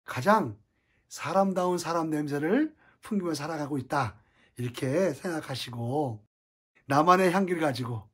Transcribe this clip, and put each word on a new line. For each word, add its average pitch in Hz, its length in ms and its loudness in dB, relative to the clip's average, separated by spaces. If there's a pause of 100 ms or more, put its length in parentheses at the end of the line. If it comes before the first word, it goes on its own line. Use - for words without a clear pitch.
가장 156 520 2 (520)
사람다운 180 680 0
사람 165 320 -2
냄새를 156 680 0 (240)
풍기며 175 340 -4
살아가고 147 440 -6
있다, 127 440 -4 (340)
이렇게 139 580 -2
생각하시고 127 1080 -6 (640)
나만의 175 460 6
향기를 180 280 2
가지고 120 540 -2